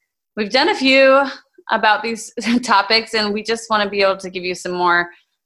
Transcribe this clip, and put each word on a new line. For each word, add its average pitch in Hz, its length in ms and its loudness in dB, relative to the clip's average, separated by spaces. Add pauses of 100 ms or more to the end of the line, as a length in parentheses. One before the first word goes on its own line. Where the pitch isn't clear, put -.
(360)
we've 208 140 -4
done 269 180 2
a 415 60 0
few 269 500 4 (460)
about 214 320 0
these 226 300 -8 (160)
<laughs> 240 140 2
topics, 220 520 0
and 208 180 -2
we 208 100 -6
just 226 280 -6
want 214 120 0
to 202 60 -4
be 202 140 -2
able 190 160 2
to 190 120 -12
give 185 140 -8
you 180 100 -4
some 180 180 -8
more 175 380 0 (360)